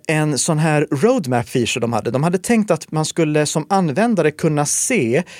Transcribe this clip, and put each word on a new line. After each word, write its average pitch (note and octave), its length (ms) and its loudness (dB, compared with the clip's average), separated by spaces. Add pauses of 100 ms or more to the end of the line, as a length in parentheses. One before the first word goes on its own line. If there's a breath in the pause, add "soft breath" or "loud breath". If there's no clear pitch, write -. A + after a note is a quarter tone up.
en D3+ 300 0
sån D3+ 220 0
här D3+ 320 2
roadmap C#3+ 580 0
feature A#2 320 -2
de A#2 120 -2
hade. A2 180 -2
De C3 120 0
hade F3 140 0
tänkt G#3+ 340 0
att D#3 200 -4
man D#3 140 0
skulle D3+ 400 0
som D3 240 -2
användare F3+ 640 2
kunna D3 340 0
se C#3+ 580 0 (160 loud breath)